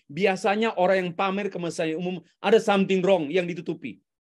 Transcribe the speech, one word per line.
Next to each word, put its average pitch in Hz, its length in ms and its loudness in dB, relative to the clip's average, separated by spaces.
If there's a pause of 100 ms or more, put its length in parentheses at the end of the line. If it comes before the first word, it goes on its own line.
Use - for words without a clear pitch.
Biasanya 196 720 -2
orang 185 240 2
yang 175 100 -4
pamer 196 380 -4
kemesraan 165 420 -6
di 156 60 -6
umum 180 240 -6 (160)
ada 214 240 6
something 196 400 2
wrong 185 240 2
yang 175 180 0
ditutupi. 170 540 -8 (360)